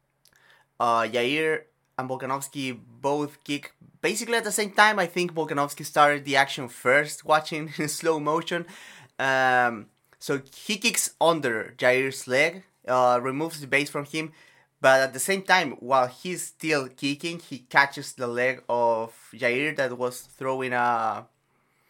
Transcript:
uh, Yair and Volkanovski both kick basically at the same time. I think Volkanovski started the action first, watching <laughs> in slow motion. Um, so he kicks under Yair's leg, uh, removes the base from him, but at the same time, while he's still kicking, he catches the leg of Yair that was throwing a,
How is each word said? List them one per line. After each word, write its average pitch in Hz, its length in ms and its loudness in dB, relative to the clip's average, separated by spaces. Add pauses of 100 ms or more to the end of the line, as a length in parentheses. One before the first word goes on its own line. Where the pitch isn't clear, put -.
(800)
uh, 117 220 4
Yair 139 640 0 (340)
and 131 100 -6
Volkanovski 131 680 -6 (220)
both 147 420 -2
kick - 300 -8 (280)
basically 220 360 -2
at 214 80 -2
the 208 80 -6
same 208 180 -2
time. 214 260 4
I 180 80 2
think 175 280 -4
Volkanovski 151 500 -4
started 147 400 4
the 135 140 0
action 135 320 0
first, 143 560 0
watching 156 500 0
<laughs> - 20 -14
in 151 120 -4
slow 160 280 0
motion. 160 480 -2 (540)
Um, 127 680 2 (300)
so 143 240 -4 (140)
he 208 220 -6
kicks - 420 -2
under 139 580 0
Yair's 131 480 2
leg, 156 380 0 (240)
uh, 123 340 4
removes 151 380 -4
the 139 80 -12
base 139 220 0
from 143 160 -6
him, 156 260 -8 (480)
but 131 220 6
at 131 100 0
the 127 80 -8
same 196 220 0
time, 180 380 2
while 127 280 2
he's 165 380 -10
still 147 420 -2
kicking, 143 520 -6
he 127 200 -14
catches 143 540 0
the 127 140 -6
leg 123 420 0
of 117 440 0 (200)
Yair 127 420 0
that 127 220 -2
was 123 240 -4
throwing 131 500 -4
a, 117 560 0 (640)